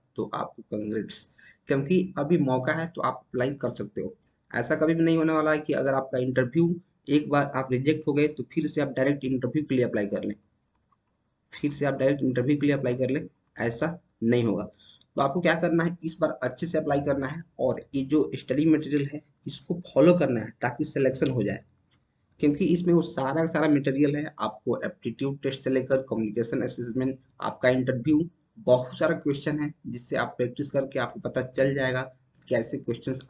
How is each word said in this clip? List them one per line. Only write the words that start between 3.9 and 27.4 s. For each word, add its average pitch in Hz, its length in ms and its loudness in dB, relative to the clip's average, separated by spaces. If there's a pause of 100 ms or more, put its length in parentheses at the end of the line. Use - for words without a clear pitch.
हो। - 140 -8 (360)
ऐसा 123 240 -2
कभी 156 180 2
भी 165 100 2
नहीं 165 140 4
होने 160 160 2
वाला 156 180 2
है 151 80 2
कि 151 140 -2
अगर 135 200 0
आपका 135 240 -2
interview 127 580 2 (340)
एक 147 200 2
बार 143 260 2
आप 131 160 -2
reject 147 360 0
हो 143 60 2
गए, 147 140 4
तो 147 160 -6
फिर 151 240 -2
से 147 140 -2
आप 135 80 0
direct 139 340 0
interview 131 400 -2
के 139 120 -2
लिए 123 100 4
apply 104 220 0
कर 95 160 -4
लें, 104 120 -4 (1160)
फिर 147 180 -4
से 143 140 -4
आप 135 80 0
direct 135 300 2
interview 131 340 2
के 143 100 2
लिए 143 80 4
apply 123 180 0
कर 127 160 0
लें, 160 180 -2 (320)
ऐसा 135 400 -2 (240)
नहीं 117 200 4
होगा। 101 200 0
तो - 580 -10
आपको 139 200 0
क्या 170 140 4
करना 170 280 2
है, 175 200 -2
इस 165 180 -6
बार 156 80 2 (140)
अच्छे 127 240 -4
से 160 100 -2
apply 143 240 0
करना 139 260 0
है 165 160 -8 (160)
और 127 220 0 (140)
ये 135 100 0
जो 147 300 2
study 139 300 0
material 147 480 2
है, 151 80 -8 (260)
इसको - 340 -8 (120)
फॉलो 165 200 8
करना 131 280 0
है 110 200 -8
ताकि 123 220 -2
selection 139 460 0
हो 127 140 0
जाए, 98 200 -4 (760)
क्योंकि 151 260 2
इसमें 170 280 4
वो 165 80 6
सारा 139 400 -2
का 165 40 2
सारा 156 220 0
material 143 480 4
है। 151 240 -6
आपको 110 460 -4
aptitude 135 540 -6
test 131 240 -6
से - 60 -2
लेकर 131 320 0
communication 113 600 -2
assessment, 127 560 -4 (240)